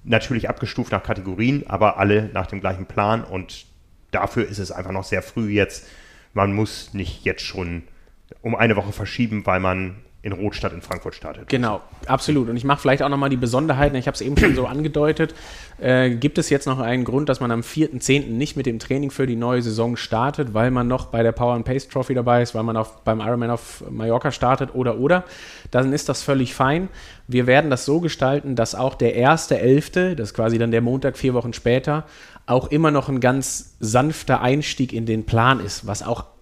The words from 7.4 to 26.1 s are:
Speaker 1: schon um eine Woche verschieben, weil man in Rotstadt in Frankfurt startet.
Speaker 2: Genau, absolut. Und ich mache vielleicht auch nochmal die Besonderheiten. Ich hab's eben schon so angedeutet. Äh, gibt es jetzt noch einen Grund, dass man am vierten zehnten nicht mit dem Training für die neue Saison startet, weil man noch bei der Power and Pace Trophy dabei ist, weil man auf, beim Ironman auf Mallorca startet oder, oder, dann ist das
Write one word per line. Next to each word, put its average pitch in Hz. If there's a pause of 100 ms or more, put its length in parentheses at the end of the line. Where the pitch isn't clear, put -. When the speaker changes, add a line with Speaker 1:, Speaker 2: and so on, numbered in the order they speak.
Speaker 1:
schon 87 (580)
um 113
eine 110
Woche 101
verschieben, 107
weil 92
man 92 (300)
in 101
Rotstadt 98
in 87
Frankfurt 90
startet. -
Speaker 2:
Genau, 120 (240)
absolut. 131
Und 117
ich 120
mache 143
vielleicht 139
auch 139
nochmal 139
die 135
Besonderheiten. 135
Ich 123
hab's -
eben 139
schon 156
so 127
angedeutet. 151 (460)
Äh, 127
gibt 120
es -
jetzt 139
noch 131
einen 123
Grund, 135
dass 131
man 120
am 117
vierten 147
zehnten 131
nicht 147
mit 135
dem 113
Training 135
für 135
die 120
neue 123
Saison 117
startet, 123
weil 117
man 123
noch 127
bei 117
der 113
Power 120
and 117
Pace 135
Trophy 135
dabei 123
ist, 117
weil 110
man 113
auf, -
beim 113
Ironman 117
auf -
Mallorca 117
startet 131
oder, 120
oder, 170 (460)
dann 131
ist 147
das -